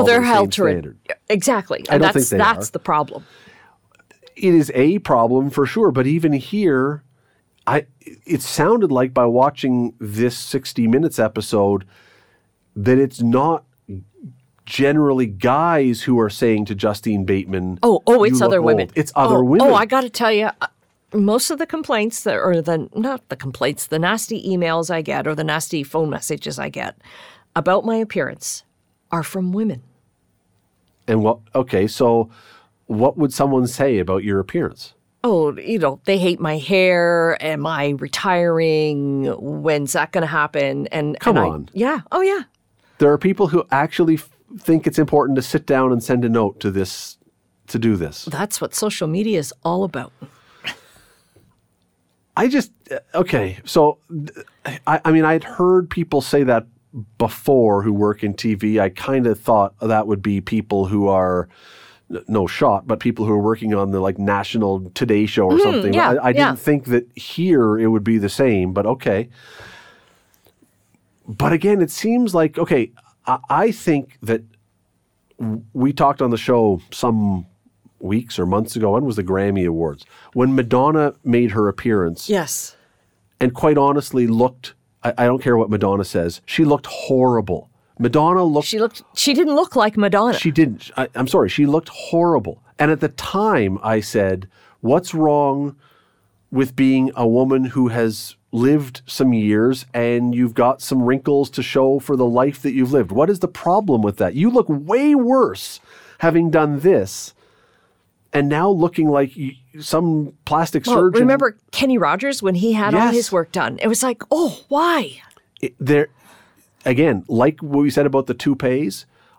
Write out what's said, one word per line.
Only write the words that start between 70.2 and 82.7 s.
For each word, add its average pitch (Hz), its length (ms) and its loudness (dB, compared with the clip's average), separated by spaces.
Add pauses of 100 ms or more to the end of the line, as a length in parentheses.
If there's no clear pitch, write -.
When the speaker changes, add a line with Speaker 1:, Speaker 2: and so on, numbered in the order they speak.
Speaker 1:
But - 260 -2
again, 196 280 2
it 156 80 0
seems 226 460 -2
like, 160 220 0
okay, 156 340 0 (340)
I, 131 140 0 (100)
I 185 220 2
think 143 500 -4
that 113 220 -2 (960)
w-, 110 240 -6 (100)
we 131 200 0
talked 143 280 0
on 127 100 0
the 113 60 0
show 110 440 2 (100)
some 104 540 -2 (540)
weeks 113 380 -6
or 90 80 -2
months 104 300 -2
ago. 107 160 0
When 127 140 0
was 117 100 -4
the 104 80 -4
Grammy 95 440 0
Awards? 80 380 -4 (280)
When 127 200 2
Madonna 135 680 2
made 120 280 2
her 104 160 0
appearance. 95 600 -2
Speaker 2:
Yes. 180 460 -4 (640)